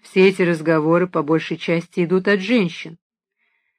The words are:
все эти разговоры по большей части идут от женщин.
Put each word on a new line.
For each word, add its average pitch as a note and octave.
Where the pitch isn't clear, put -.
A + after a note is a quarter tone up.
все F#3+
эти F#3+
разговоры E3
по E3
большей D#3
части E3+
идут F#3
от G3+
женщин. F#3